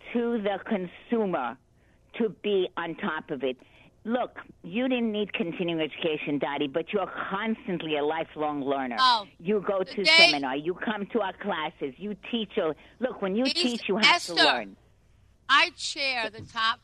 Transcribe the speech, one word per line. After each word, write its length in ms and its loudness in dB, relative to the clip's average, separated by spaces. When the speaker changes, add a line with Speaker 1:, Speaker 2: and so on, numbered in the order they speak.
Speaker 1:
to 260 0
the 260 -2
consumer 920 -2
to 140 0
be 340 2
on 180 -2
top 360 -4
of 120 -6
it. 140 0
Look, 360 -2
you 240 -2
didn't 240 2
need 200 -2
continuing 480 -2
education, 600 -2
Dottie, 280 -2
but 240 -4
you're 200 -2
constantly 680 -2
a 60 0
lifelong 640 -2
learner. 340 -2
Speaker 2:
Oh, 280 4
Speaker 1:
You 260 0
go 180 0
to 120 -12
Speaker 2:
today 220 2
Speaker 1:
seminar, 380 6
you 180 -2
come 400 -4
to 80 2
our 120 -2
classes, 640 -4
you 180 -8
teach. 260 -2
A, 160 2
look, 220 -4
when 140 0
you 100 2
Speaker 2:
Esther, 140 0
Speaker 1:
teach, 280 0
you 100 2
have 80 4
Speaker 2:
Esther, 300 4
Speaker 1:
to 80 6
learn. 320 0
Speaker 2:
I 300 6
chair 540 -4
the 100 -16
top 420 -2